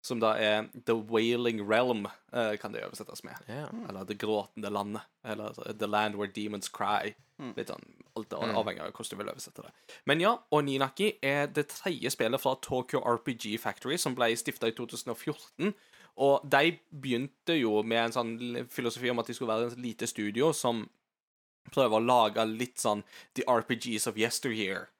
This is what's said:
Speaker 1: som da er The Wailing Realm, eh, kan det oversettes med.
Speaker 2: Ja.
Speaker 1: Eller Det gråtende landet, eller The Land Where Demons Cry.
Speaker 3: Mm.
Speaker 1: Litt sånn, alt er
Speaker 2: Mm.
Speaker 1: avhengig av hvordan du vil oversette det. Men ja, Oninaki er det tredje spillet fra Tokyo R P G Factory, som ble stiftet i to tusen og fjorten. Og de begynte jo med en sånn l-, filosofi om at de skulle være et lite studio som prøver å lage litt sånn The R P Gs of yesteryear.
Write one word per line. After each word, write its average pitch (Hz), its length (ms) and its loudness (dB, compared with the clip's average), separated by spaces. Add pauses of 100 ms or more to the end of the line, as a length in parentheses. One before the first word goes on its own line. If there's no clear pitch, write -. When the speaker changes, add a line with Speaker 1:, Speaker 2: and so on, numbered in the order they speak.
Speaker 1:
som 123 180 -4
da 110 120 6
er 110 360 2 (180)
The 117 80 6
Wailing 113 720 2
Realm, 113 380 4 (260)
eh, 110 240 0
kan 104 160 -10
det 113 100 -6
oversettes - 420 -12
med. - 120 -14 (120)
Speaker 2:
Ja. 139 200 -10 (200)
Speaker 1:
Eller 95 160 -10
Det 101 140 -8
gråtende 104 520 -2
landet, 104 320 -4 (220)
eller 107 280 -8 (260)
The 107 80 -2
Land 104 300 2
Where 101 160 -2
Demons 104 360 -6
Cry. 104 460 -2 (260)
Speaker 3:
Mm. 127 160 -10
Speaker 1:
Litt 117 120 -6
sånn, - 140 -10 (340)
alt 110 160 -8
er - 40 -6
Speaker 2:
Mm. 110 180 -2
Speaker 1:
avhengig 104 260 -2
av 87 120 -6
hvordan - 180 -10
du - 60 -10
vil 101 100 -6
oversette - 360 -12
det. - 100 -20 (340)
Men 151 140 4
ja, 220 160 4 (160)
Oninaki 143 720 2
er 143 260 2
det 143 200 -2
tredje - 420 -4
spillet 123 300 0
fra 131 160 0
Tokyo 127 480 -2
R 120 140 4
P 127 160 -4
G 110 220 -6
Factory, 127 400 -4
som 143 180 -2
ble 123 120 2 (100)
stiftet 117 320 -4
i - 40 2
to 120 140 -8
tusen 120 240 -10
og 113 80 -6
fjorten. - 560 -6 (440)
Og 139 300 4
de 147 300 6 (160)
begynte 139 680 -2
jo 107 220 4
med 113 220 2
en 117 80 -2
sånn 120 440 -4
l-, 123 100 -6
filosofi 123 440 -2
om 120 80 0
at 117 80 -2
de 127 80 -8
skulle 120 140 -4
være 117 240 0
et 123 60 -14
lite 120 280 -6
studio 113 460 0
som 117 360 -2 (840)
prøver 113 260 4
å 117 80 4
lage 113 520 4
litt 123 180 -4
sånn 104 260 0 (320)
The 127 140 -2
R 117 140 6
P 120 140 -2
Gs 113 300 -2
of 104 100 -4
yesteryear. 107 720 -2 (120)